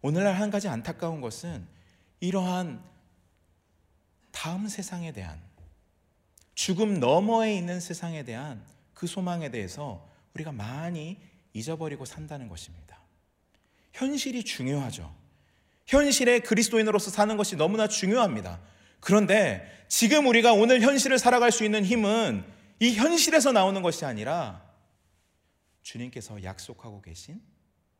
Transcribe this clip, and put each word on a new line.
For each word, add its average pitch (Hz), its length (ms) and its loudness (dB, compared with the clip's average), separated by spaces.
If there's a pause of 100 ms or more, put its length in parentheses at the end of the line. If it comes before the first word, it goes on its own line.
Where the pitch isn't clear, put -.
오늘날 180 340 0
한 208 160 -2
가지 202 160 -4
안타까운 156 540 -6
것은 123 460 -12 (520)
이러한 180 640 -4 (1500)
다음 185 360 -8
세상에 175 440 -10
대한, 85 300 -12 (1120)
죽음 196 460 0
너머에 208 560 2
있는 180 240 -6
세상에 165 440 -10
대한 120 400 -12 (300)
그 - 140 -10
소망에 175 420 -6
대해서 110 580 -10 (280)
우리가 156 160 -10
많이 156 680 -10 (360)
잊어버리고 147 520 -8
산다는 147 420 -14
것입니다. 85 540 -20 (920)
현실이 262 500 -4
중요하죠. 127 720 -6 (720)
현실의 254 540 4
그리스도인으로서 214 680 2
사는 208 260 0
것이 202 200 -2
너무나 202 320 0
중요합니다. 180 720 -2 (380)
그런데 190 880 2
지금 277 400 4
우리가 233 260 8
오늘 233 280 6
현실을 269 360 4
살아갈 240 340 6
수 220 120 0
있는 214 200 0
힘은 202 640 0 (340)
이 233 140 4
현실에서 302 600 4
나오는 196 280 4
것이 165 240 -2
아니라 117 580 -6 (1160)
주님께서 117 640 -14
약속하고 101 580 -14
계신 120 400 -18 (580)